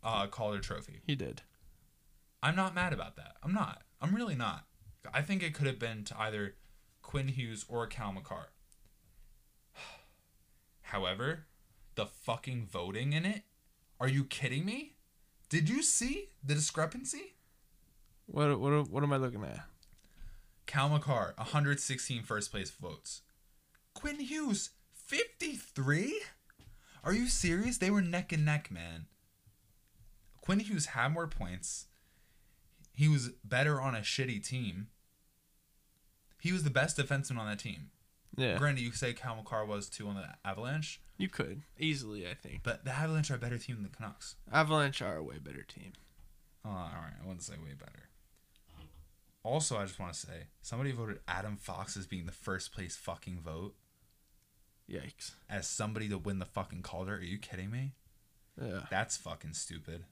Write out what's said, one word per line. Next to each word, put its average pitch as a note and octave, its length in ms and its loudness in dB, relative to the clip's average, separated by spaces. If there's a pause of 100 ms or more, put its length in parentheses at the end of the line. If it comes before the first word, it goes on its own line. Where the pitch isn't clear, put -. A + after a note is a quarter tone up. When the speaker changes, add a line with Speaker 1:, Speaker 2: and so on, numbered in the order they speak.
Speaker 1:
uh, G#2+ 240 2
Calder G#2 340 0
Trophy. D#2 460 -6
Speaker 2:
He - 80 4
did. E2 280 -4 (1000)
Speaker 1:
I'm D#3 140 4
not F#3+ 180 2
mad F3+ 180 2
about E2 240 -4
that. - 260 -16
I'm D#3+ 100 2
not. G3+ 300 0 (180)
I'm E3+ 140 4
really A3+ 220 0
not. G2 280 -2 (500)
I C#3+ 80 4
think F#3 200 0
it D#3+ 120 0
could D3 120 2
have B2 120 0
been A2+ 260 -2
to G#2 160 -8
either G#2+ 360 -2 (460)
Quinn C3+ 260 0
Hughes A#2 400 -2
or A#2 180 0
Cal G#2+ 260 -4
Makar. F2+ 360 -8 (1300)
<sighs> - 20 -18 (1040)
However, A2 640 0 (480)
the G#2 120 2
fucking A#2+ 640 -2
voting G2+ 420 0
in D#3+ 120 2
it, G#3 180 0 (560)
are B2+ 100 4
you C3+ 160 6
kidding C#3 400 0
me? C4 300 -2 (540)
Did D#3 200 6
you C4 140 4
see D4 460 4 (160)
the C#3 100 2
discrepancy? A#3+ 800 0 (920)
Speaker 2:
What, C#3+ 340 4
what, C#3+ 300 4
what B2+ 120 2
am C#3+ 100 4
I C#3 40 4
looking B2 280 0
at? C2 160 -8 (1080)
Speaker 1:
Cal C#3+ 220 4
Makar, C3+ 500 4
a A2+ 60 -2
hundred C#3+ 360 4
sixteen B2+ 440 -2
first G#2 260 -2
place F#2+ 200 -4
votes. - 520 -10 (720)
Quinn D4 260 -4
Hughes, C#4 500 0 (220)
fifty-three? C4+ 1300 0 (840)
Are F3+ 100 4
you A#3+ 140 4
serious? G3+ 500 4
They F#3 120 6
were G3+ 120 6
neck F3 300 2
and D#3 120 6
neck, D3+ 260 4
man. E2 360 -8 (1400)
Quinn F#3+ 160 6
Hughes G#3 280 2
had B2+ 280 4
more E3 140 0
points. - 580 -4 (1040)
He D3 160 6
was C3 220 6 (140)
better C3+ 360 4
on C3+ 140 0
a A2 60 0
shitty A#2+ 460 0
team. G#2+ 420 -4 (1500)
He F3 120 2
was F3+ 120 4
the D3 60 6
best C3+ 280 4
defenseman C3+ 400 2
on G#2+ 80 -2
that G#2 140 -2
team. - 300 -8 (460)
Speaker 2:
Yeah. B2 220 4
Speaker 1:
Granted, C3+ 240 4
you A#2+ 80 2
could - 80 -4
say A#2+ 140 0
Cal A#2 240 -4
Makar A2 300 -2
was G2+ 220 -2
too G#2 200 -6
on G2+ 80 -2
the F#2+ 100 -6 (180)
Avalanche. B2 560 -2 (160)
Speaker 2:
You F#3+ 120 0
could. G2 340 -4 (160)
Easily, A#2+ 500 0
I F2+ 60 -6
think. C#2+ 280 -8
Speaker 1:
But A#2+ 220 -2
the C3 80 -2
Avalanche D#3 380 2
are C3 60 2
a - 20 -2
better A#2+ 200 -2
team A#2+ 180 -6
than G#2 80 -6
the - 120 -10
Canucks. - 380 -10 (180)
Speaker 2:
Avalanche D3+ 480 4
are F#2+ 160 0
a D#2 60 -4
way C#2 160 -8
better C#2 240 -10
team. - 300 -16 (720)
Speaker 1:
Oh, G#2+ 60 -6
all G2+ 40 -4 (200)
right. E2 280 -10
I - 20 -12
wouldn't F2+ 180 -8
say D#2+ 120 -8
way D#2 240 -10
better. - 300 -18 (1300)
Also, C3 360 2
I G2+ 60 0
just F#2+ 160 -10
wanna F2 120 -6
say, E2 360 -10 (120)
somebody C3+ 300 -2
voted A#2 380 -4
Adam G2 280 -2
Fox F#2+ 400 -6
as F#2+ 100 -6
being F2+ 200 -6
the E2 60 -8
first - 400 -6
place F2+ 240 -6
fucking F2+ 440 -8
vote. E2 340 -8 (1160)
Speaker 2:
Yikes. - 420 -10 (180)
Speaker 1:
as G2+ 160 -4
somebody G#2+ 420 -2
to G2+ 100 0
win F#2+ 200 -2
the F2+ 80 -2
fucking F2+ 360 -6
Calder. F#2 340 -4
Are F2 40 -4
you F2+ 180 -6
kidding F#2+ 320 -6
me? C3 220 -4 (680)
Speaker 2:
Yeah. - 300 -6
Speaker 1:
That's G2 260 0
fucking D#2+ 380 -8
stupid. E2 580 -8